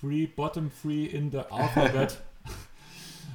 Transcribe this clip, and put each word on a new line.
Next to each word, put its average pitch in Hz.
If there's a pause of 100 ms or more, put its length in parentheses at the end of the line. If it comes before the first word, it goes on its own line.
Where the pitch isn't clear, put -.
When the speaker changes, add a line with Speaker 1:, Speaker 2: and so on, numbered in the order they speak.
Speaker 1:
three, 147
Bottom 156 (120)
three 151
in 147
the 135
Alphabet. 127
Speaker 2:
<laughs> - (1080)